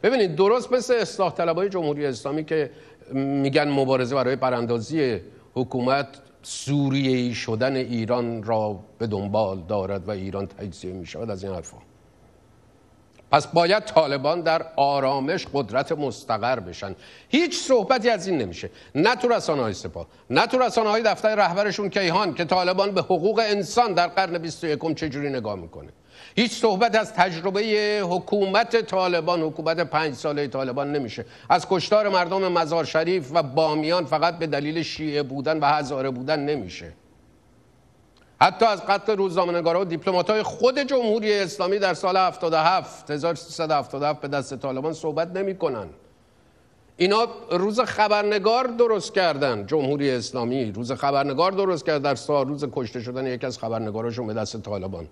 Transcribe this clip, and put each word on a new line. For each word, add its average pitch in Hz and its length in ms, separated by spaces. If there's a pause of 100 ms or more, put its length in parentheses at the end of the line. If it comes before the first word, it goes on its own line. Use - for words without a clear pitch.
ببینید، 202 340
درست 214 360
مثل 247 220
اصلاح 190 380
طلبای 170 360
جمهوری 147 380
اسلامی 139 380
که 156 260 (420)
می‌گن 139 560
مبارزه 131 460
برای 131 220
براندازی 120 840 (340)
حکومت 131 540 (340)
سوریه‌ای 135 920
شدن 120 420
ایران 117 640
را 107 380 (180)
به 117 80
دنبال 101 600
دارد 98 400
و - 20
ایران 98 360
تجزیه 92 460
می‌شود، 95 380
از 95 140
این 98 100
حرفا. 85 220 (1500)
پس 147 160
باید 175 380
طالبان 147 560
در 160 260 (100)
آرامش 139 800
قدرت 135 380
مستقر 123 680
بشن. 92 340 (340)
هیچ 339 320
صحبتی 240 500
از 190 160
این 180 120
نمیشه، 90 320 (240)
نه 208 220
تو 240 120
رسانه‌های 147 440
سپاه، 85 340 (240)
نه 180 160
تو 254 120
رسانه‌های 226 440
دفتر 214 320
رهبرشون 202 540
کیهان 185 460
که 175 100
طالبان 185 460
به 190 100
حقوق 190 440
انسان 208 480
در 175 140
قرن 175 320
بیست 165 260
و - 20
یکم 151 280
چجوری 143 360
نگاه 107 260
می‌کنه. 82 320 (480)
هیچ 233 160
صحبت 214 420
از 220 200
تجربه 202 880
حکومت 196 720
طالبان، 175 680
حکومت 160 380
پنج 156 340
ساله 147 320
طالبان 135 460
نمیشه. 123 320 (240)
از 175 200
کشتار 208 400
مردم 185 440
مزار 165 320
شریف 160 500
و 170 80
بامیان 156 600
فقط 156 340
به 165 80
دلیل 147 360
شیعه 147 400
بودن 139 360
و 147 60
هزاره 139 460
بودن 131 300
نمیشه. 98 520 (1500)
حتی 190 240
از 202 220
قتل 196 300
روزنامه‌نگارا 175 640
و 202 40
دیپلمات‌های 180 580
خود 254 360
جمهوری 233 560
اسلامی 196 440
در 190 160
سال 185 220
هفتاد 175 360
و 165 40
هفت، 160 540
هزار 156 240
سیصد - 360
و 156 40
هفتاد 139 280
و 147 40
هفت 147 140
به 143 80
دست 139 260
طالبان 131 380
صحبت 160 360
نمی‌کنن. 180 580 (1120)
اینا 208 320 (220)
روز 202 300
خبرنگار 214 840
درست 233 480
کردن، 139 520
جمهوری 143 440
اسلامی 120 600
روز 120 200
خبرنگار 139 580
درست 185 360
کرد 151 160
در 143 120
سال 139 340
روز 143 240
کشته 127 280
شدن 123 260
یکی 127 200
از 123 120
خبرنگاراشون 113 680
به 107 80
دست 110 280
طالبان. 95 500